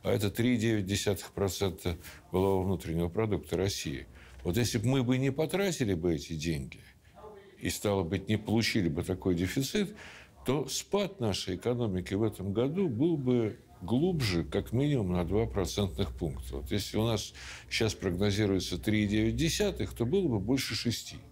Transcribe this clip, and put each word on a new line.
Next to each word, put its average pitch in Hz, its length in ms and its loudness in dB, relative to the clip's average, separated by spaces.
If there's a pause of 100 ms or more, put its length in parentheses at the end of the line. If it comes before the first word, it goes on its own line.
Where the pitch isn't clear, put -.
а 95 80 0
это 104 180 2
три 120 260 2
и - 20 0
девять 107 280 2
десятых 98 460 0
процента 90 680 -2 (340)
валового 95 320 4
внутреннего 85 440 -2
продукта 90 480 -2
России. 85 500 -2 (380)
Вот 87 140 0
если 120 200 0
бы 107 100 0
мы 131 160 2
бы 127 140 2
не 135 140 2
потратили 156 640 0
бы 85 220 2
эти 73 180 -6
деньги 76 480 -4 (800)
и, - 80 -2
стало 98 340 0
быть, 92 240 -4
не 107 100 2
получили 107 520 2
бы 82 140 -2
такой 90 320 0
дефицит, 135 600 -2 (500)
то 139 220 0
спад - 540 -2
нашей 95 340 0
экономики 104 580 0
в 101 100 2
этом 101 280 -2
году 143 380 2
был 151 260 2
бы 123 420 2 (240)
глубже, 117 600 2
как - 300 -2
минимум, 123 400 2
на 90 100 2
два 101 220 2
процентных 98 680 -2
пункта. 71 440 -6
Вот 71 140 -6
если 101 260 -2
у 110 80 2
нас 113 260 -2 (380)
сейчас 110 240 0
прогнозируется 95 840 2
три 107 280 2
и - 20 0
девять 110 300 2
десятых, 165 560 0
то 120 120 0
было 180 220 2
бы 113 120 2
больше 117 360 0
шести. - 400 -4 (160)